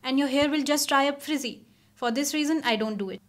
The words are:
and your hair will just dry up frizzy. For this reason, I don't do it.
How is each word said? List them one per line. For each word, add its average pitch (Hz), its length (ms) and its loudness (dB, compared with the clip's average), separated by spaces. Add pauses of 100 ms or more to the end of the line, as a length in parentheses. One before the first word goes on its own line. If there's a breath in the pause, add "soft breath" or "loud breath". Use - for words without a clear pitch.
and 262 160 0
your 285 100 2
hair 285 200 2
will 294 140 0
just 294 260 0
dry 277 200 4
up 285 120 -4
frizzy. 285 460 -6 (280 soft breath)
For 240 160 -2
this 277 220 -2
reason, 302 320 0
I 240 120 2
don't 214 200 -2
do 196 140 -6
it. 190 180 -12